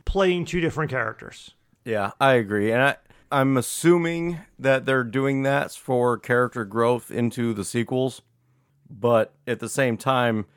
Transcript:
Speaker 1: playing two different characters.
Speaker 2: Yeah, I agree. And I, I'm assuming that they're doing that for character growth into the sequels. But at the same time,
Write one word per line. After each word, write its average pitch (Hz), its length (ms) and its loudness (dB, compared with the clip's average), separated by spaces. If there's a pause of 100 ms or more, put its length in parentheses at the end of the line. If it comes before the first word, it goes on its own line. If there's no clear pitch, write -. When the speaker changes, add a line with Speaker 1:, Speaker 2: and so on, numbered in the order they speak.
Speaker 1:
playing 180 400 0
two 175 160 -4
different 156 280 -2
characters. - 600 -8 (320)
Speaker 2:
Yeah, 104 360 -2
I 135 140 6
agree. 104 380 2
And 120 100 2
I, 139 140 2 (360)
I'm 135 260 2
assuming 170 840 0 (180)
that 131 280 0
they're 131 180 2
doing 135 400 -2
that 139 300 0
for 123 440 0
character 123 480 0
growth 117 460 0
into 117 420 -2
the 101 120 -4
sequels. 127 560 -4 (680)
But 113 440 0 (120)
at 117 140 -4
the 110 100 -8
same 123 280 0
time, 120 480 0 (120)